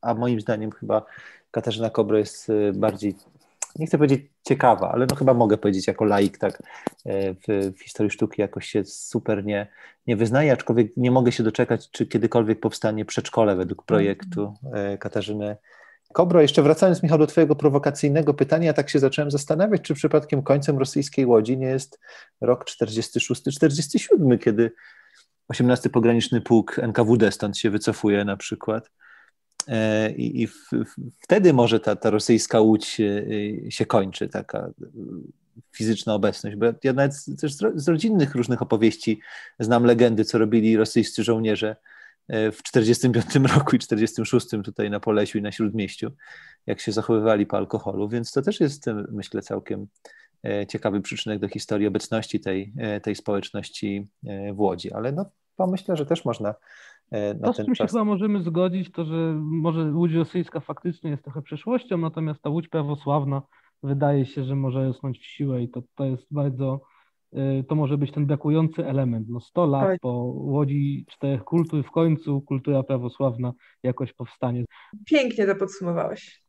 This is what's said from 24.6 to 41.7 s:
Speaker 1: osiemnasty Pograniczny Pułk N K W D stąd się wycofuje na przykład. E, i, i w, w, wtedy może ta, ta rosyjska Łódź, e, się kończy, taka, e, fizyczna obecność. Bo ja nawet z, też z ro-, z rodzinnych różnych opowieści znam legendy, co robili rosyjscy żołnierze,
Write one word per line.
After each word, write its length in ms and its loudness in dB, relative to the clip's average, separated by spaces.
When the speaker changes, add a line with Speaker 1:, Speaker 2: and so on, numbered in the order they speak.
Speaker 1:
osiemnasty 420 2
Pograniczny 520 2
Pułk 380 2
N 140 -4
K 100 2
W 140 4
D 140 4
stąd 260 -6
się 120 0
wycofuje 560 0
na 120 -4
przykład. 540 -8
E, 440 0
i, 300 -4
i 60 -2
w, 240 -16
w, 240 -4
wtedy 340 6
może 260 4
ta, 160 0
ta 140 0
rosyjska 500 4
Łódź, 420 4
e, 720 -4
się 140 -2
kończy, 440 0
taka, 300 -10
e, 120 -10
fizyczna 420 -2
obecność. 420 -2
Bo 100 0
ja 100 2
nawet 220 2
z, 260 -12
też 120 -4
z 80 -10
ro-, 140 0
z 120 -2
rodzinnych 480 2
różnych 260 0
opowieści 580 2
znam 240 2
legendy, 420 6
co 120 -2
robili 400 4
rosyjscy 460 0
żołnierze, 520 0